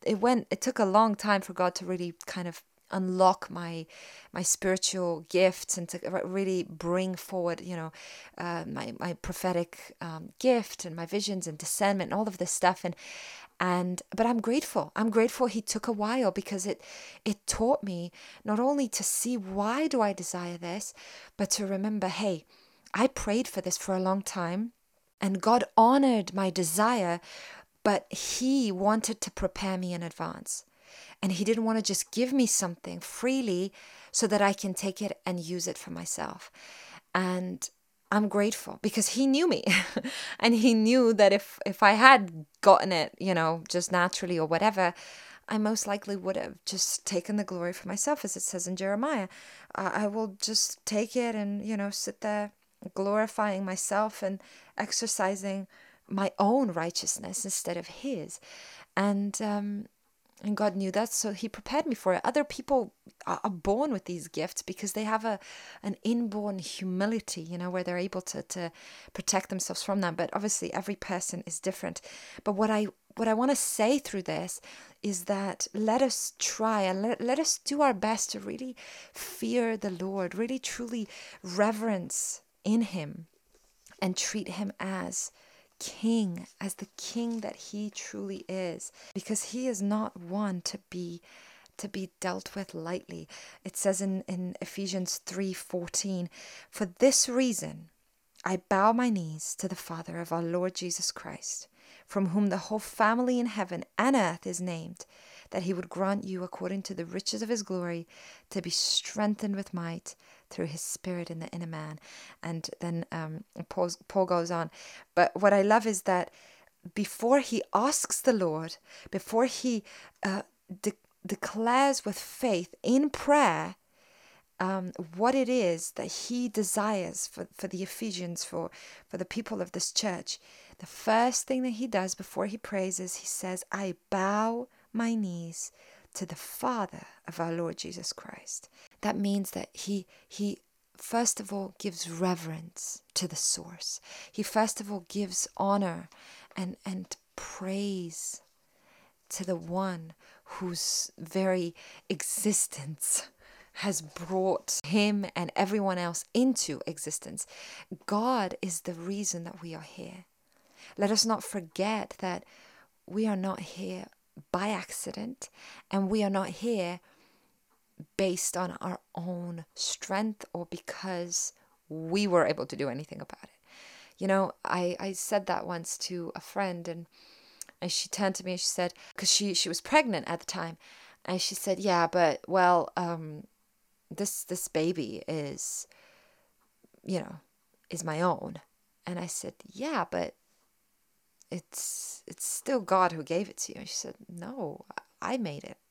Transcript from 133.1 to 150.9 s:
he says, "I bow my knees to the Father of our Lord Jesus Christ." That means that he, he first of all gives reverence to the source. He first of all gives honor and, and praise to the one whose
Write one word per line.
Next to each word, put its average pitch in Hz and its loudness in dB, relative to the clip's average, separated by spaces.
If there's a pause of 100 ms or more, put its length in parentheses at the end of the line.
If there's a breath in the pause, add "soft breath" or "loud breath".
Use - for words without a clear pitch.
he - -12
says, - -6
"I 190 -4 (140)
bow 214 2 (240 soft breath)
my 226 0
knees 170 -4 (420 loud breath)
to 196 -8
the 165 -8
Father - -4 (200)
of 170 -6
our 165 0
Lord 165 -2
Jesus 175 -8
Christ." - -12 (340 loud breath)
That 208 0
means 202 0
that - -8
he, 190 -4 (200 soft breath)
he 202 -4 (380)
first - 0
of 202 -8
all 196 -6
gives 170 -6
reverence 165 -4 (120)
to 185 -2
the 160 -10
source. - -4 (320 loud breath)
He 214 -4
first 220 0
of 202 -10
all 190 -6
gives 196 -2 (120)
honor 190 0 (480 loud breath)
and, 185 -4
and 190 -8 (220)
praise 190 -6 (880 soft breath)
to - -6
the 180 0
one 170 -4 (300 soft breath)
whose - -4